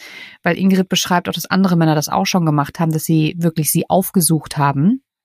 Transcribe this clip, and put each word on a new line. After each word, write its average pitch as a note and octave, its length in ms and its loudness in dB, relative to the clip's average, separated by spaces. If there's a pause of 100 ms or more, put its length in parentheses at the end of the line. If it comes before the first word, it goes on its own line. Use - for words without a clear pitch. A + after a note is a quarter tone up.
(420)
weil F3 160 0
Ingrid F#3+ 300 2
beschreibt F3 400 -2
auch, F#3+ 60 -6
dass - 120 -8
andere F#3 300 2
Männer D#3+ 180 4
das D3 140 -2
auch F#3+ 180 -2
schon F3 200 0
gemacht D3 340 -2
haben, E3 120 0
dass D#3 120 -4
sie D#3 340 0
wirklich E3 320 -2
sie - 200 -2
aufgesucht E3 640 0
haben. D3 460 2 (220)